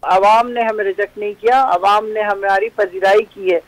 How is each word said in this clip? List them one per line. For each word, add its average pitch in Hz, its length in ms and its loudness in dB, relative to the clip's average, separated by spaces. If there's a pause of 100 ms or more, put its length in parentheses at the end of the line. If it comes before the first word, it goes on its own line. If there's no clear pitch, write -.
आवाम 202 420 4
ने 240 160 -4
हमें 214 220 -2
reject 196 340 -6
नहीं 208 160 -8
किया, 233 220 0
आवाम 208 480 2
ने 214 160 -6
हमारी 196 480 -2
पजीराई 190 520 0
की 202 300 -6
है। 175 60 2 (120)